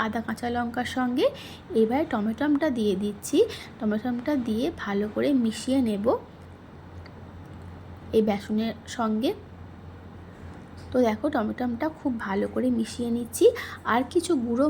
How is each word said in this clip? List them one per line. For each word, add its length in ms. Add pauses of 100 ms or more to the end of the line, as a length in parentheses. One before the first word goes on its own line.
আদা 220
কাঁচা 280
লঙ্কার 420
সঙ্গে। 300 (560)
এবার 200 (100)
টমেটোটা 560 (100)
দিয়ে 240
দিচ্ছি, 360 (400)
টমেটোটা 540 (140)
দিয়ে 200 (180)
ভালো 300
করে 140 (160)
মিশিয়ে 340 (100)
নেব 180 (2000)
এই 120
বেসনের 460 (220)
সঙ্গে। 340 (1600)
তো 60 (100)
দেখো, 260
টমেটোটা 540 (100)
খুব 140 (140)
ভালো 280
করে 140 (100)
মিশিয়ে 380
নিচ্ছি। 300 (460)
আর 100 (100)
কিছু 200 (120)
গুঁড়ো 260